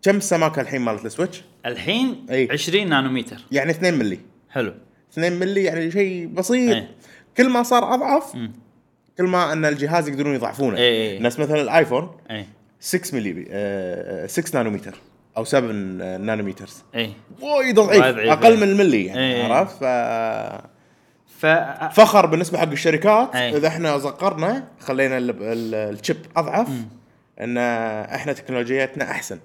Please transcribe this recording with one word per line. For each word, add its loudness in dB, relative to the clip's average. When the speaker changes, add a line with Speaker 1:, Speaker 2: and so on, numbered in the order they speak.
Speaker 1:
كم 2
السماكة 0
الحين -4
مالت -4
السويتش؟ -6
Speaker 2:
الحين -4
Speaker 1:
إيه. 0
Speaker 2:
عشرين -2
نانومتر. -2
Speaker 1:
يعني 0
اثنين 0
ملي. -2
Speaker 2:
حلو. -4
Speaker 1:
اثنين -2
ملي 0
يعني -2
شيء -2
بسيط. 0
Speaker 2:
إيه. -8
Speaker 1:
كل 6
ما 2
صار 2
أضعف، 0
Speaker 2:
مم. -8
Speaker 1:
كل 0
ما 2
أن 0
الجهاز 0
يقدرون -2
يضعفونه. -2
Speaker 2:
إيه، 2
إيه. -10
Speaker 1:
نفس -2
مثلًا 0
الآيفون. 0
Speaker 2:
إيه. -10
Speaker 1:
سكس -4
ملي، -4
آه، -8
سكس -6
نانومتر -4
أو -6
سفن 0
نانومتر. -6
Speaker 2:
إيه. -4
Speaker 1:
وايد 0
ضعيف. 6
Speaker 2:
وايد 4
ضعيف، 2
Speaker 1:
أقل 8
Speaker 2:
إيه. 6
Speaker 1:
من 4
ملي 4
يعني، -2
Speaker 2:
إيه. 0
Speaker 1:
عرفت؟ 0
ف-، -4
Speaker 2:
ف-، 0
Speaker 1:
فخر 10
بالنسبة 0
حق 0
الشركات 2
Speaker 2:
إيه. 0
Speaker 1:
إذا 2
إحنا 0
صغرنا، -2
خلينا 0
ال-، -2
ال-, -4
الشيب -4
أضعف، 0
Speaker 2:
مم. -6
Speaker 1:
إن -4
إحنا -4
تكنولوجياتنا -4
أحسن. -10